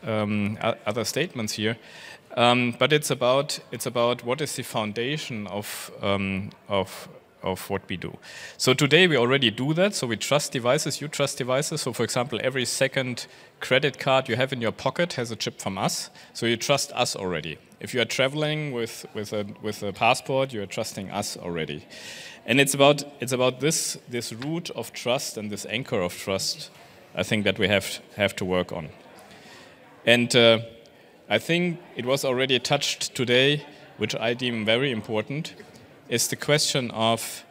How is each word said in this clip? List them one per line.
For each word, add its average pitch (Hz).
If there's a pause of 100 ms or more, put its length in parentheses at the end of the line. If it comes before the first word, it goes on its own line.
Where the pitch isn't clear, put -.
um, 107
o-, 113 (140)
other 107
statements 131
here. 110 (580)
Um, 120
but 131
it's 151
about, 131 (120)
it's 120
about 120
what 123
is 143
the 127
foundation 117
of, - (100)
um, 98 (180)
of, - (360)
of 92
what 98
we 92
do. - (400)
So -
today 151
we 151
already 120
do 131
that. 196
So 135
we 113
trust -
devices, 135
you 143
trust 143
devices. 127
So 120
for 120
example, 123
every 131
second 131 (320)
credit 139
card 131
you 113
have 135
in 127
your 110
pocket 175
has 117
a 110
chip -
from 95
us. - (240)
So -
you 117
trust -
us 120
already. 82 (220)
If -
you 120
are 113
traveling 151
with, 117
with 107
a, 104 (160)
with 107
a 101
passport, 131
you 104
are 95
trusting 101
us -
already. 80 (640)
And 120
it's 135
about, 139 (160)
it's 123
about 127
this, - (120)
this 120
root 156
of -
trust -
and 107
this 101
anchor 113
of 90
trust, - (440)
I -
think, 107
that 98
we 95
have, 98 (180)
have 101
to 98
work 90
on. 85 (1160)
And, 120
uh, 117 (680)
I 107
think 170 (160)
it 120
was 135
already 131
touched -
today, 131 (320)
which 104
I 117
deem 120
very 120
important, 113 (520)
is 117
the -
question 147
of 113